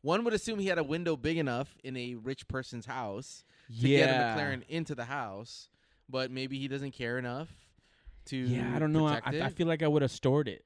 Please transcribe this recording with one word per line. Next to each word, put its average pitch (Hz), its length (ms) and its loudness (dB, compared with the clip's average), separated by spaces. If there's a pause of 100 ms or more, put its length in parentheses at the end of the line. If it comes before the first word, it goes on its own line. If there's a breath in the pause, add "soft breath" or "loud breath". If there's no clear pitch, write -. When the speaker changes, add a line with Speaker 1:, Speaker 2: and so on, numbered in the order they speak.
Speaker 1:
one 180 220 2
would 233 100 2
assume 214 260 0
he 190 80 0
had 175 120 2
a 156 40 2
window 160 320 0
big 151 220 0
enough 139 460 -2
in 131 140 -8
a 123 180 -6
rich 120 320 -8
person's 123 400 -8
house 120 560 -8 (380 soft breath)
to 127 60 4
get 139 220 8
a 131 40 4
Speaker 2:
Yeah. 120 240 2
Speaker 1:
McLaren 139 320 -2
into 156 260 -4
the 120 100 -6
house, 117 640 -8 (400)
but 131 220 -4
maybe 131 260 -6
he 135 100 -4
doesn't 139 240 -4
care 120 260 -2
enough 127 320 -4 (760 soft breath)
to 135 120 -6
Speaker 2:
Yeah, 123 380 0
I 143 40 0
don't 156 140 2
know. 156 140 6
I, 147 120 2
Speaker 1:
protect 147 220 -2
Speaker 2:
I, - 40 0
I - 20 0
Speaker 1:
it. - 80 -4
Speaker 2:
feel 170 120 2
like 160 140 2
I 160 60 4
would 147 160 6
have 127 80 2
stored 139 360 2
it - 180 -10